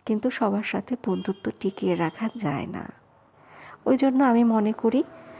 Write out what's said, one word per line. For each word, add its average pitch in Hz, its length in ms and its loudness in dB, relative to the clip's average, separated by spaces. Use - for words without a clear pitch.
কিন্তু 220 240 0
সবার 214 340 0
সাথে 214 320 -6
বন্ধুত্ব 185 520 -4
টিকিয়ে 185 360 -2
রাখা 170 400 -2
যায় 143 320 -4
না। - 240 -10
ওই 262 120 4
জন্য 269 260 2
আমি 240 200 6
মনে 220 280 4
করি, 226 320 2